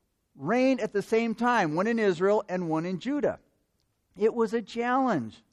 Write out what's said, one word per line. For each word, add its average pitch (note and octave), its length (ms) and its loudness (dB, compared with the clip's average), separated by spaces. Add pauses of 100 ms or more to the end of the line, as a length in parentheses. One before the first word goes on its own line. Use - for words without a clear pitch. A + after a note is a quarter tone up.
(360)
reigned B3 440 2
at G#3 120 -4
the G3+ 100 0
same A3+ 320 0
time, A3+ 400 0
one F#3 120 0
in A#3 120 0
Israel G3+ 500 2
and F3+ 200 -4
one D#3+ 180 -2
in F#3 120 -4
Judah. A#3+ 420 -2 (760)
It G#3+ 180 2
was A3+ 200 0
a A#3 80 -2
challenge A#3 800 -2 (100)